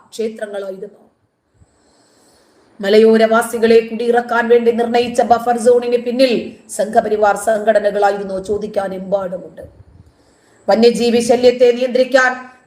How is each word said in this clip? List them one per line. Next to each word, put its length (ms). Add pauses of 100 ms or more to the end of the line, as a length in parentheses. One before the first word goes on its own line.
(100)
ക്ഷേത്രങ്ങളായിരുന്നു. 1000 (1700)
മലയോരവാസികളെ 1000
കുടിയിറക്കാൻ 680
വേണ്ടി 220
നിർണയിച്ച 500
ബഫർ 380
സോണിന് 380
പിന്നിൽ 600 (140)
സംഘപരിവാർ 640
സംഘടനകളായിരുന്നോ? 1040
ചോദിക്കാൻ 560
എമ്പാടുമുണ്ട്. 680 (1040)
വന്യജീവി 520
ശല്യത്തെ 520
നിയന്ത്രിക്കാൻ 800 (160)